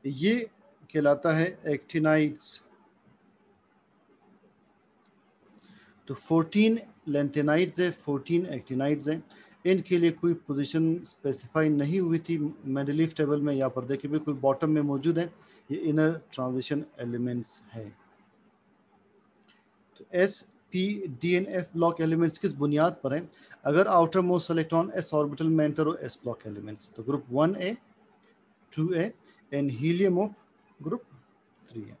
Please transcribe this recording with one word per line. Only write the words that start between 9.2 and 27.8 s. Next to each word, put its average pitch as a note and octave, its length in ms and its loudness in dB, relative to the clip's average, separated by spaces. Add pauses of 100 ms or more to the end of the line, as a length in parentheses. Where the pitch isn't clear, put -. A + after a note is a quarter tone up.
इनके F#3 320 2
लिए E3+ 140 4
कोई E3+ 220 0 (100)
position D#3+ 500 0 (120)
specify D3 640 -2
नहीं D3 300 0
हुई E3 200 0
थी E3 180 -4
Mendeleev D3 760 -2
table D3 260 0
में। D3 120 0
यहाँ C3+ 160 0
पर B2 160 -6
देखिए C#3 260 -6
बिल्कुल D3+ 240 -2
bottom C3+ 340 2
में D#3 140 2
मौजूद D3 360 0
है, F3 60 0 (440)
ये D3+ 100 -4
inner D#3 420 0 (120)
transition B2+ 520 -4 (140)
elements A#2+ 720 -6
हैं। A2 180 -14 (2000)
तो - 160 -20
S, F#3+ 280 2 (320)
P, G3 340 -2 (140)
D F3 120 2
एंड F#3+ 140 2
F F#3 260 -6
block E3+ 280 2
elements D#3+ 360 2
किस E3 180 -2
बुनियाद D3 480 2
पर C3+ 100 0
हैं? E3 160 -4 (360)
अगर E3+ 240 4
आउटर F3 320 4
मोस्ट F3+ 300 0
electron E3 440 0
S E3 180 -4
orbital D3+ 360 0
में D#3 160 4
एंटर D3+ 200 0
हो, E3 100 -2
एस - 280 -12
block A#2 240 -8
elements, G#2 460 -12
तो A2 100 -14
group C3+ 260 -4
one D#3 260 2
ए, F#3 200 -4 (960)